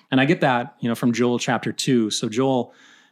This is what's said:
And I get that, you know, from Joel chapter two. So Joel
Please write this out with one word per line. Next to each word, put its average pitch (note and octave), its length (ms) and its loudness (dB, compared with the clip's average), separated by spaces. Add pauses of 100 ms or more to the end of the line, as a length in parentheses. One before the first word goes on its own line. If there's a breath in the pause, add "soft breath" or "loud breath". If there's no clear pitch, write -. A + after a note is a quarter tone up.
(120 soft breath)
And C3 80 2
I C3+ 60 4
get E3 160 2
that, B2 380 0
you A#2+ 100 -4
know, A#2 60 -2
from A#2+ 180 0
Joel A#2+ 260 0
chapter A#2 320 -4
two. A#2 380 0
So A2+ 200 -4
Joel B2+ 440 0 (380 soft breath)